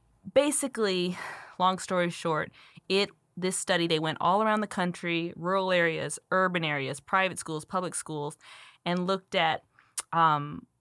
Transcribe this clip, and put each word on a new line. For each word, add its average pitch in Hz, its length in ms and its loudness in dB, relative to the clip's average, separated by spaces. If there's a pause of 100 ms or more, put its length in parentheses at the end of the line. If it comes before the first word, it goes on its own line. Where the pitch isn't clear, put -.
(340)
basically, 220 840 2 (440)
long 185 180 4
story 175 320 0
short, 160 420 -2 (380)
it, 196 200 2 (280)
this 180 200 -2
study, 175 280 2
they 165 140 2
went 156 200 -2
all 185 220 4
around 214 200 2
the 208 60 -4
country, 170 680 -2
rural 185 360 0
areas, 160 460 0 (140)
urban 185 340 2
areas, 143 340 -2
private 190 380 0
schools, 156 280 -8
public 185 280 -4
schools, 151 420 -6 (480)
and 180 220 0
looked 190 300 -2
at, 160 260 2 (500)
um, 151 540 2 (160)